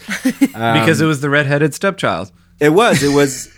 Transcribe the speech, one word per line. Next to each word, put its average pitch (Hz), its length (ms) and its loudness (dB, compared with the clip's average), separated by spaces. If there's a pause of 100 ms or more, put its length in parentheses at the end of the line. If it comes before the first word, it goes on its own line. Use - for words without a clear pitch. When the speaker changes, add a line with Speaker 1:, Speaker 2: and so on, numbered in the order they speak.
(260)
Speaker 1:
<laughs> - 0 - (280)
Speaker 2:
um, 113 260 0
Speaker 1:
Because 165 220 0
it 160 60 2
was 151 140 -2
the 147 100 -4
redheaded 143 420 0
stepchild. 104 580 -4 (280)
Speaker 2:
It 147 100 4
was. 180 320 4
It 143 140 0
was, 139 420 -2